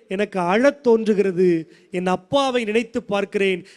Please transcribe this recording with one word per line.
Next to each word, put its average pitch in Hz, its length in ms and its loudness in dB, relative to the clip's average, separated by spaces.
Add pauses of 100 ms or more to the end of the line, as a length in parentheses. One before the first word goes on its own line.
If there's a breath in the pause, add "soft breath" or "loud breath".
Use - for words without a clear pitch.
எனக்கு 196 320 -4
அழத் 233 420 2
தோன்றுகிறது. 190 880 2 (180 soft breath)
என் 185 160 -4
அப்பாவை 247 580 -2
நினைத்து 226 380 -2
பார்க்கிறேன். 196 640 -4 (100)